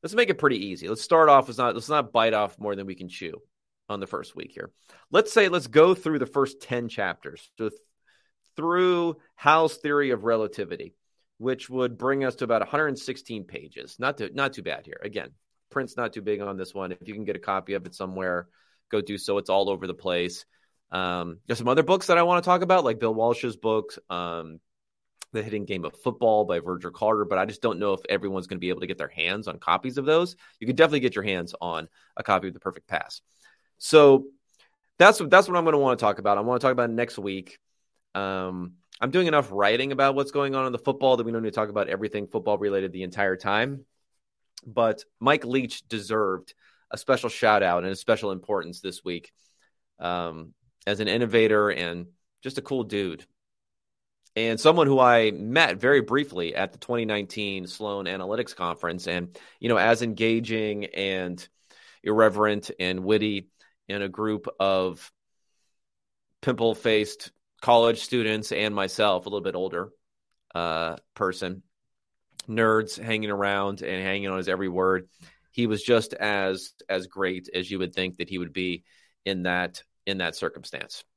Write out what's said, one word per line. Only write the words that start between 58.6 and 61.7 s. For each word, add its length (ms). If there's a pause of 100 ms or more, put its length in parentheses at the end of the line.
and, 300 (240)
you 80
know, 80
as 240
engaging 840
and 600 (560)